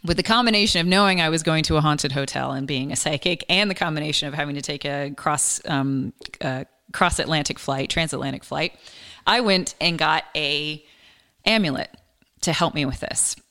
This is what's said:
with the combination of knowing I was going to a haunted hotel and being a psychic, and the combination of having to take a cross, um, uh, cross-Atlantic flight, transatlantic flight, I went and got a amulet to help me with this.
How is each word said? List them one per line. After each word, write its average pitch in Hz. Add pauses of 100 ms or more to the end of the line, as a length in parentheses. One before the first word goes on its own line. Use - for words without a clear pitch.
with 170
the 185
combination 220
of 170
knowing 185
I 160
was 160
going 160
to 156
a -
haunted 147
hotel 135
and 135
being 139
a 147
psychic, 156
and 196
the 185
combination 151
of 139
having 143
to 143
take 147
a 143
cross, -
um, 135 (300)
uh, 135 (280)
cross-Atlantic 160
flight, 135
transatlantic 135
flight, 151 (480)
I 233
went 190
and 170
got 156 (120)
a 151 (600)
amulet 196 (460)
to 170
help 165
me 147
with 135
this. - (140)